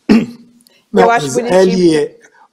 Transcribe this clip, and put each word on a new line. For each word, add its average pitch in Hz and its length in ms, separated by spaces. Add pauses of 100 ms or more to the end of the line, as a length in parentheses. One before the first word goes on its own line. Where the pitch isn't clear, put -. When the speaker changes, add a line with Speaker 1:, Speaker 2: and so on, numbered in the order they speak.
Speaker 1:
<clears throat> - 300 (540)
Não, 196 100
Speaker 2:
Eu 180 80
acho 175 160
Speaker 1:
mas 135 80
Speaker 2:
bonitinho. 185 260
Speaker 1:
L 180 360
E, 147 200 (360)